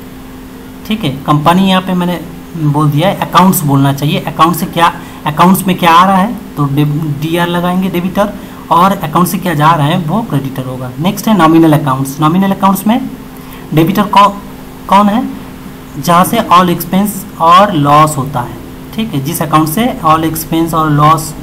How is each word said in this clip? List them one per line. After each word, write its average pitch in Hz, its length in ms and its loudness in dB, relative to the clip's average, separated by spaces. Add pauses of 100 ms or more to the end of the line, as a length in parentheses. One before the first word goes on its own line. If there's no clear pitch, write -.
(880)
ठीक 220 160 -4
है। 143 60 -2 (160)
कंपनी 175 420 4
यहाँ 185 140 2
पे 185 120 -4
मैंने 180 260 -2 (360)
बोल 147 340 2
दिया 151 180 2
है, 196 120 0
अकाउंट्स 175 420 2
बोलना 139 300 2
चाहिए, 156 280 -2
अकाउंट 170 360 0
से 180 100 -4
क्या, 170 260 0 (340)
अकाउंट्स 180 400 2
में 185 120 0
क्या 147 140 4
आ 175 140 6
रहा 196 100 2
है 202 180 0 (220)
तो 147 80 0 (580)
डीआर 170 260 -2
लगाएंगे 180 400 -2
डेबिटर, 180 440 -2 (380)
और 190 220 4
अकाउंट 175 360 0
से 196 100 -4
क्या 175 160 -2
जा 151 200 4
रहा 147 120 2
है 170 120 0
वो 180 240 -2
क्रेडिटर 135 440 -4
होगा। 127 240 -8 (100)
नेक्स्ट 202 280 -2
है 220 100 4
नॉमिनल 160 400 6
अकाउंट्स। 135 420 -2
नॉमिनल 185 320 2
अकाउंट्स 196 340 0
में 240 140 2 (760)
डेबिटर 185 340 2
कौ-, 202 240 4 (560)
कौन 202 200 4
है, 247 200 0 (720)
जहाँ 175 260 2
से 202 140 -2 (140)
all 175 180 4
expense - 720 -4
और 185 320 6
लॉस 147 440 2
होता 123 240 -4
है, - 160 -8 (380)
ठीक 220 200 -6
है। 139 100 -2
जिस 160 180 -4
अकाउंट 156 260 2
से 220 180 0 (180)
all 160 260 2
expense 165 440 -2
और 156 160 2
लॉस 151 420 2 (100)